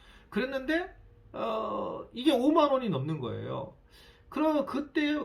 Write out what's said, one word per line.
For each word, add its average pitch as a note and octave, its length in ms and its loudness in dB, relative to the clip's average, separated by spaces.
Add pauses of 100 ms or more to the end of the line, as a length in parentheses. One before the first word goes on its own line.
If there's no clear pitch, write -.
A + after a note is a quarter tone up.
(300)
그랬는데, C4+ 640 -2 (380)
어, A3 800 -6
이게 B3 180 2
오만 C#4+ 400 6
원이 B3+ 180 2
넘는 D3+ 300 -2
거예요. A2+ 560 -8 (540)
그러면 D4+ 380 0
그때 D4 580 -2